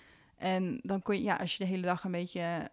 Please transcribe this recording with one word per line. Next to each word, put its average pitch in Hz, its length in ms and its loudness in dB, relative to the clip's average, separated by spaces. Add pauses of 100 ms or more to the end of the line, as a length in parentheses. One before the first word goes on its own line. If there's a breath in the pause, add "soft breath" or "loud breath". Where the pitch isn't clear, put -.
(380 soft breath)
En 185 460 0
dan 190 180 0
kon 202 140 2
je, 190 80 0
ja, 190 120 4
als 175 220 -2
je 202 60 -2
de 185 60 2
hele 185 120 2
dag 180 220 0
een 185 80 -2
beetje 170 600 -2